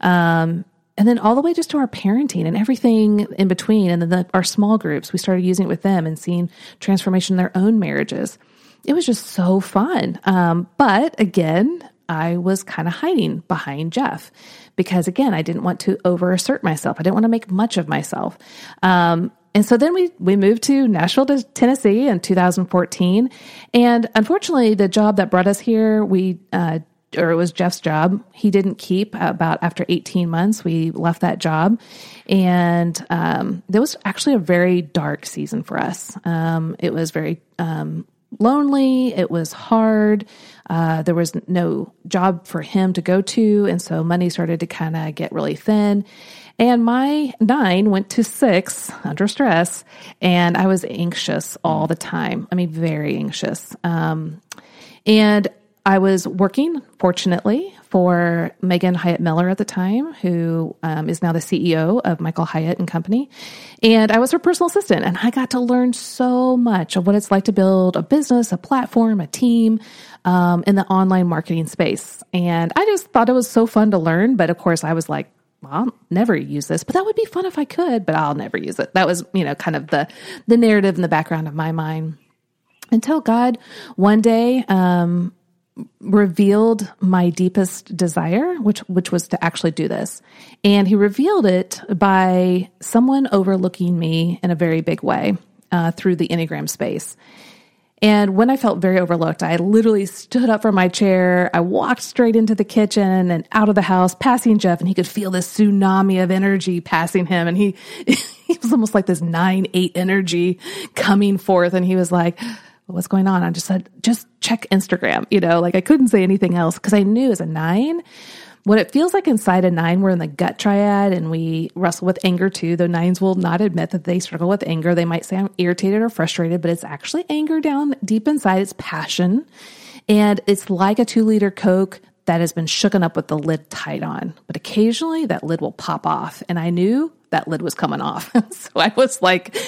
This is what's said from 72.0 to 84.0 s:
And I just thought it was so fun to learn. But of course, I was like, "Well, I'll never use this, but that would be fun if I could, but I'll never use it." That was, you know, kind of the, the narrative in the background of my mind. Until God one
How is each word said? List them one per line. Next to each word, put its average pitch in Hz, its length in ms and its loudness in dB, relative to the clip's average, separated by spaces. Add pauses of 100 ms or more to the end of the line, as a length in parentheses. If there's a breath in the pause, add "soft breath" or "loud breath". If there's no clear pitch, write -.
And 170 420 0
I 339 100 2
just 415 280 0
thought 233 160 4
it 247 40 2
was 247 160 0
so 226 160 4
fun 214 260 2
to 196 80 2
learn. 175 360 2
But 170 140 2
of 170 80 -2
course, 165 260 0
I 156 80 -2
was 165 160 -2
like, 143 220 -8 (320)
"Well, 135 100 -18
I'll 214 240 -4 (140)
never 202 260 0
use 143 320 -6
this, 165 160 -4
but - 120 -6
that 381 100 0
would 427 100 -4
be 453 80 -2
fun 370 220 -6
if 359 120 -6
I 302 60 -2
could, 269 420 -2
but 156 100 -4
I'll 151 200 -2
never - 220 -8
use 78 200 -8
it." - 160 -6
That 185 140 2
was, 175 160 -2 (100)
you 185 120 0
know, 143 100 -6
kind 160 220 -4
of 143 100 -10
the, 147 180 -2 (420 loud breath)
the 233 100 4
narrative 208 400 4
in 180 40 -2
the 175 60 0
background 160 400 -2
of 147 60 -12
my 160 180 -4
mind. 160 460 -6 (720)
Until 269 300 0
God 240 360 0 (380 loud breath)
one 208 240 4